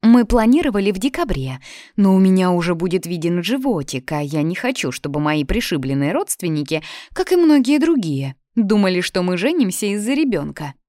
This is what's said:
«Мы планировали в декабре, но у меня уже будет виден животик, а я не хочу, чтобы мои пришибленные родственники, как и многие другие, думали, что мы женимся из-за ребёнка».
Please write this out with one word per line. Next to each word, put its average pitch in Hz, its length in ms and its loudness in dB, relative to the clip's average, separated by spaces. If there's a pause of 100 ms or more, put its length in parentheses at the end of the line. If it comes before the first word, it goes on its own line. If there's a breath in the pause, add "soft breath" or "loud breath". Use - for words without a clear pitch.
«Мы 233 220 8
планировали 226 640 2
в 190 80 -2
декабре, 185 640 -4 (340 loud breath)
но 196 220 4
у - 20 6
меня 185 320 4
уже 175 240 0
будет 170 320 -4
виден 170 380 -2
животик, 202 680 -4
а 151 120 -4
я 147 200 -4
не 165 140 -2
хочу, 247 340 -4
чтобы 147 300 -6
мои 151 240 0
пришибленные 139 680 -2
родственники, 160 720 -4 (300 loud breath)
как - 180 -4
и 370 60 2
многие 302 420 4
другие, 165 560 0 (220)
думали, 196 460 2
что 185 200 -2
мы 180 140 0
женимся 220 500 0
из-за 208 280 -2
ребёнка». 151 600 -4 (140)